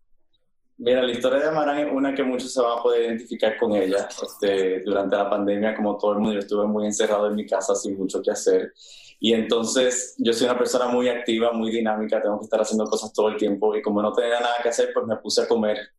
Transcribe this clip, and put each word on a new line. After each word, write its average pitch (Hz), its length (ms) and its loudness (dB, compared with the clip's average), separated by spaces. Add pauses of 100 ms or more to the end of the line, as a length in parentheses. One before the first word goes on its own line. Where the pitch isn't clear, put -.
(800)
Mira, 123 220 4
la 127 80 0
historia 135 300 2
de 151 80 2
Amarán 147 300 0
es 147 140 -2
una 135 220 0
que 135 80 -2
muchos 127 300 -2
se 127 100 2
van 117 160 2
a - 40 -6
poder 120 240 2
identificar 113 520 -2
con 107 160 0
ella. 98 340 0 (140)
Este, 95 640 0
durante 98 320 0
la 101 120 0
pandemia, 101 460 0
como 104 240 -2
todo 104 140 0
el 101 60 0
mundo, 107 160 0
yo 101 40 -2
estuve 104 300 0
muy 104 180 0
encerrado 104 400 2
en 104 80 0
mi 104 100 -4
casa 98 300 0
sin 98 240 -6
mucho - 240 -4
que - 80 0
hacer. - 420 0 (460)
Y 110 140 2
entonces, 117 840 0
yo 117 140 2
soy 120 140 2
una 120 100 2
persona 123 300 0
muy 123 220 2
activa, 117 440 0
muy 110 200 -2
dinámica, 110 500 0
tengo 104 160 -2
que 104 60 -10
estar 107 160 0
haciendo 110 240 0
cosas 110 280 -4
todo 107 160 2
el 107 80 -2
tiempo. 104 380 0
Y 110 80 -2
como 104 180 0
no 107 120 0
tenía 120 260 0
nada 120 240 0
que 120 60 0
hacer, 123 260 0
pues 120 100 -2
me 110 120 -4
puse 107 260 -2
a 113 60 -2
comer 107 300 2 (200)